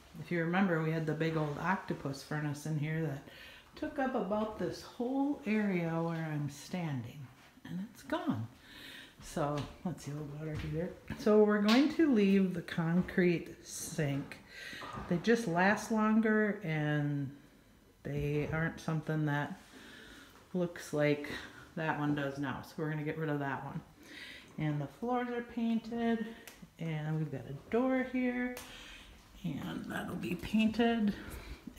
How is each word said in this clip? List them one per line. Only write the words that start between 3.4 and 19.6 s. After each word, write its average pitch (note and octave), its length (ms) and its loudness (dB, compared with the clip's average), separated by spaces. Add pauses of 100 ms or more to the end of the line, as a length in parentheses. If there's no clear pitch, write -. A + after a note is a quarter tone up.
took - 240 -6
up C4 160 0
about G#3+ 460 -2
this F3 200 -4
whole C#4 640 -2
area G3+ 460 2 (100)
where E3 320 -2
I'm D3 160 -2
standing, C#3+ 680 -6 (460)
and F3 280 -6
it's - 120 -20
gone. C#4 420 -2 (760)
So D3 320 -2 (280)
let's F3+ 200 -6
see, C#3 80 -6
the D3 260 -8
water D#3 160 -6
heater. D#3 380 -4 (260)
So G#3+ 240 8
we're G#3 200 6
going C4 320 8
to D4+ 200 6
leave G3 400 6
the E3 80 -4
concrete F3 920 2 (100)
sink. - 720 -4 (720)
They F3 160 2
just A3+ 240 4
last F#3+ 420 4
longer, G#3+ 720 4
and D3 680 0 (680)
they D3 500 0
aren't D#3+ 260 -2
something D#3 480 0
that D3 320 -2 (960)